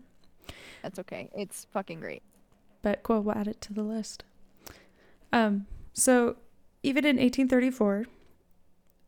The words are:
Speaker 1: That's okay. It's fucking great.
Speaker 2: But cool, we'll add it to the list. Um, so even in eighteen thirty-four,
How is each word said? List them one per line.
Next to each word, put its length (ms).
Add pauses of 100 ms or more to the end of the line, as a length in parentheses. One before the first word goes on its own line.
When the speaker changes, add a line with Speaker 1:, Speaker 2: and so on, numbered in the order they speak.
(800)
Speaker 1:
That's 160
okay. 400
It's 340
fucking 280
great. 240 (580)
Speaker 2:
But 220
cool, 180
we'll 160
add 100
it 140
to 120
the 100
list. 400 (1080)
Um, 360 (260)
so 440 (440)
even 240
in 140
eighteen 280
thirty-four, 600 (1000)